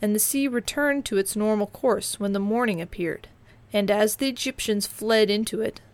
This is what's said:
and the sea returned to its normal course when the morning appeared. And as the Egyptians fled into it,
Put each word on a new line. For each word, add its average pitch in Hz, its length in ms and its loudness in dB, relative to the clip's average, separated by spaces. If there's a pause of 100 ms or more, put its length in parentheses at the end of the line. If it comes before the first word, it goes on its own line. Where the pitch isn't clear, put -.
and 208 120 2
the 214 40 0
sea 277 280 0
returned 277 600 0
to 208 100 -2
its 196 180 0
normal 214 340 0
course 208 520 -2
when 202 140 -2
the 202 40 0
morning 208 440 0
appeared. - 440 -6 (460)
And 208 180 2
as 214 260 4
the 269 120 0
Egyptians 226 580 -4
fled 214 440 2
into 220 320 -2
it, - 180 -4 (140)